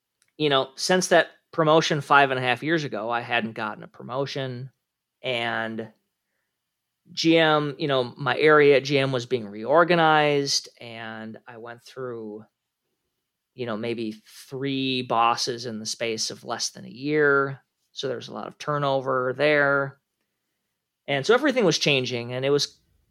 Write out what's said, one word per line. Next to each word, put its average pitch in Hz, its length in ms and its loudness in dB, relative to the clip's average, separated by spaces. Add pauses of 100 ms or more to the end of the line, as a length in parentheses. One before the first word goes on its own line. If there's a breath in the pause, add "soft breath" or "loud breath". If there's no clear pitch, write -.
(360)
you 151 140 0
know, 135 260 2
since 185 320 0
that 165 200 6 (220)
promotion 156 520 2
five 143 280 6
and 131 80 -2
a 131 40 -4
half 123 200 0
years 151 220 0
ago, 110 240 -6
I 117 140 -2
hadn't 117 320 -2
gotten 107 280 -8
a 113 60 -18
promotion. 131 800 -8 (520)
And 113 640 -6 (1200)
G 165 260 4
M, 151 400 2
you 156 100 -4
know, 127 300 -2
my 131 180 -2
area 147 400 6
at 131 80 2
G 139 140 0
M 135 140 0
was 123 120 -2
being 120 220 -4
reorganized, 147 1200 2 (100)
and 113 680 -14
I 120 100 -20
went 117 280 -18
through, 113 600 -12 (1080)
you 123 100 -8
know, 110 140 -6
maybe 113 420 -6 (300)
three 135 520 -4
bosses 120 600 0
in 113 140 -8
the 110 80 -10
space 113 440 -6
of 117 140 -16
less 117 260 -6
than - 140 -18
a 123 60 -18
year. 139 720 0 (300)
So - 160 -8
there 123 80 -6
was 113 120 -14
a 120 60 -14
lot 110 140 -10
of - 100 -20
turnover 135 760 -2
there. 143 640 2 (1120)
And 139 160 -2
so 208 80 4
everything 254 320 2
was 160 140 4
changing, 123 560 -2
and 127 100 -4
it 135 60 2
was 143 260 0 (340)